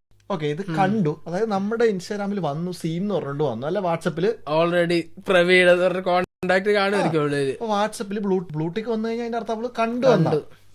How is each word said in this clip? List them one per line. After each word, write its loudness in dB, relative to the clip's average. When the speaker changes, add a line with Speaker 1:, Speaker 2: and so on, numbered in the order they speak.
Speaker 1:
ഓക്കെ, -4
ഇത് -4
Speaker 2:
ഉം. -4
Speaker 1:
കണ്ടു, 0
അതായത് -2
നമ്മുടെ 0
Instagram-ൽ -2
വന്നു, -4
സീൻ -4
എന്ന് -2
പറഞ്ഞിട്ട് -2
വന്നു, -4
അല്ല -2
WhatsApp-ൽ -2
Speaker 2:
already 2
പ്രവീൺ 6
എന്ന് 6
പറഞ്ഞ 0
കോണ്ടാക്ട് 0
കാണുമായിരിക്കും 2
Speaker 1:
ആ. 2
Speaker 2:
അവളുടെ 0
കയ്യില്. 0
Speaker 1:
അപ്പൊ -6
WhatsApp-ൽ -2
ബ്ലൂ-, -2
ബ്ലൂടിക്ക് -4
വന്നു -2
കഴിഞ്ഞാൽ -4
അതിന്റെ -4
അർത്ഥം -4
അവള് -4
കണ്ടു 0
Speaker 2:
കണ്ടു. 6
Speaker 1:
എന്നാ. 0